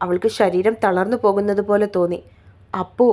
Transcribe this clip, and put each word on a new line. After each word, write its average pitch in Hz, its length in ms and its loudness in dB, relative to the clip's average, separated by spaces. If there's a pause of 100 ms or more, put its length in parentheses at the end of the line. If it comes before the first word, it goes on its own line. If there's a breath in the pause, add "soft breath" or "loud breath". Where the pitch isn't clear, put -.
അവൾക്ക് 180 240 -2 (100)
ശരീരം 190 360 0 (100)
തളർന്നു 196 400 0
പോകുന്നത് 202 440 0
പോലെ 208 180 2 (100)
തോന്നി. 175 240 -2 (600 soft breath)
അപ്പു 247 320 0